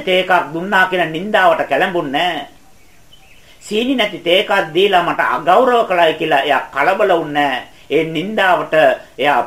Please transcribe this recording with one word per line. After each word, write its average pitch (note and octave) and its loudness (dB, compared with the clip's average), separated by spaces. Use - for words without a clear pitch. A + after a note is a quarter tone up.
තේ F#3 0
එකක් F3+ 0
දුන්නා F#3 0
කියන F3 -2
නින්දාවට F3 0
කැළඹුන්නේ E3+ -2
නැහැ. D#3 -8
සීනි A#3+ -2
නැති B3+ -2
තේ E3+ 2
එකක් G3 -2
දීලා F#3 2
මට D#3+ -2
අගෞරව G#3+ 2
කළයි E3+ 2
කියලා D#3 0
එයා C#3 -2
කලබල F#3 0
වුණේ D3+ 0
නැහැ. C3 -4
ඒ D#3 0
නින්දාවට F3 -2
එයා C3 0